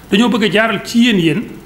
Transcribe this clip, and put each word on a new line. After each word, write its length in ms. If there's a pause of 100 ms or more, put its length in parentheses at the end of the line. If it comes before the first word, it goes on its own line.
Dañoo 200
bëgg 160
a 60
jaaral 340
ci 200
yéen, 140
yéen, 240 (220)